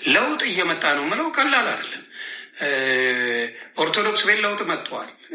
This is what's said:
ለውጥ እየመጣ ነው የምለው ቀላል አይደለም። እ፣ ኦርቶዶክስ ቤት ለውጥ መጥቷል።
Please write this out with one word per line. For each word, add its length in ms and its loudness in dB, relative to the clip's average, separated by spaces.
ለውጥ 380 2
እየመጣ 480 0
ነው 100 0
የምለው 300 -2
ቀላል 360 2
አይደለም። 360 -6
እ፣ 120 -2
ኦርቶዶክስ 480 2
ቤት 160 4
ለውጥ 240 0
መጥቷል። 440 -4